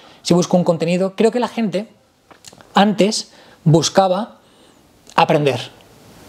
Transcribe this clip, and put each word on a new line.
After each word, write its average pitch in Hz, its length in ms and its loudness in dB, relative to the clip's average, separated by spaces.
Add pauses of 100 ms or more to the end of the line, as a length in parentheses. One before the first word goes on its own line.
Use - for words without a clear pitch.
(220)
si - 120 0
busco 175 220 0
un 175 80 2
contenido, 175 520 -2
creo 220 160 2
que 247 80 -4
la 226 80 -2
gente 208 400 -6 (840)
antes 202 580 0 (320)
buscaba 185 760 0 (760)
aprender. 147 460 0 (680)